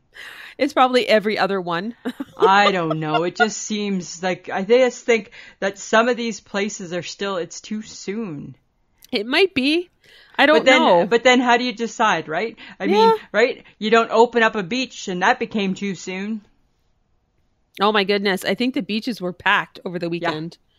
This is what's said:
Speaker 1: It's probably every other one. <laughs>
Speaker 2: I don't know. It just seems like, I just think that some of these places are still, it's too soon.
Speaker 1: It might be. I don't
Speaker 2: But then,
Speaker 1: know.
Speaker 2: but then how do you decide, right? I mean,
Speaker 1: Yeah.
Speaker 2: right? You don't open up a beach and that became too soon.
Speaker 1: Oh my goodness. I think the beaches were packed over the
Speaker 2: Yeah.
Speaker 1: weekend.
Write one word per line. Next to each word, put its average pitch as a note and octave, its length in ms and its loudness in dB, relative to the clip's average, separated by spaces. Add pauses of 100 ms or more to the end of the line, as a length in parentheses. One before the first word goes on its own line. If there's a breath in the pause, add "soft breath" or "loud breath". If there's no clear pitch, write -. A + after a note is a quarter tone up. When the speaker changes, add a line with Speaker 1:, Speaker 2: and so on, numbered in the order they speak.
(580 loud breath)
Speaker 1:
It's C#4+ 160 0
probably B3+ 340 2
every G#3+ 300 2
other F#3+ 220 -2
one. F3 360 -6 (200)
<laughs> - 200 -14
Speaker 2:
I G3 340 4
don't D#3+ 300 -2
know. D3+ 240 -2
It F3 120 -4
just G#3 220 0
seems G3+ 640 -6
like, F#3 260 -4
I E3+ 140 -4
just A#3+ 420 2
think A3+ 260 0 (300 loud breath)
that G3 180 -6
some A3+ 300 2
of B3 80 0
these A#3 240 -6
places G3+ 520 -8
are F3 100 -6
still, G3 340 -8
it's E3+ 240 -8
too G#3+ 220 -10
soon. E3+ 720 -10 (560)
Speaker 1:
It G#3+ 160 -4
might E4 280 0
be. D4+ 360 -2 (480 soft breath)
I C4 80 6
don't D4+ 120 6
Speaker 2:
But - 80 0
then, C4 140 6
Speaker 1:
know. G3 260 4
Speaker 2:
but A#3 180 2
then B3+ 160 6
how A#3+ 160 4
do B3 80 0
you B3 80 -4
decide, G#3 560 -2
right? F#3 280 -6 (220 loud breath)
I F#3 80 -6
mean, F#4 100 2
Speaker 1:
Yeah. A4+ 180 6 (180)
Speaker 2:
right? A#3 320 0 (140 soft breath)
You G#3+ 120 -4
don't A3+ 200 4
open A#3 320 4
up A3 120 2
a G#3+ 80 -4
beach A#3+ 460 -8
and F3+ 140 -6
that A#3+ 160 2
became G3 360 -4
too G3 200 -6
soon. G3 480 -10 (1400)
Speaker 1:
Oh G#3 120 2
my G#3 120 2
goodness. G3 400 0
I G3 100 -2
think B3+ 200 -2
the C#4 80 -2
beaches G#3+ 380 -6
were F3+ 120 -6
packed F#3+ 520 -2
over F3+ 140 -8
the E3+ 80 -6
Speaker 2:
Yeah. E3+ 40 -6
Speaker 1:
weekend. E3+ 480 -6 (200)